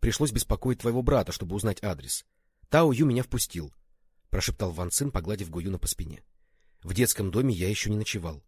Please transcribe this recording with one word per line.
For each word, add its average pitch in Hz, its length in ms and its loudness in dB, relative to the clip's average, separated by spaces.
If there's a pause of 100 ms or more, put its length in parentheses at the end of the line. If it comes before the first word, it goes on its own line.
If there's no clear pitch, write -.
Пришлось 120 320 2
беспокоить 113 480 0
твоего 120 220 0
брата, 123 280 4
чтобы 90 240 -6
узнать 104 300 -2
адрес. 80 400 -6 (460)
Тао 160 220 6
Ю 127 120 4
меня 127 180 4
впустил», 90 520 -4 (560)
прошептал 95 420 0
Ван 87 180 -4
Цин, 143 200 0
погладив 95 400 -4
Го 82 100 -6
Юна 92 180 -4
по - 80 -4
спине. - 380 -6 (580)
«В 85 120 -4
детском 107 360 2
доме 120 240 2
я 90 140 0
еще 107 220 -2
не 107 60 0
ночевал». 85 520 -6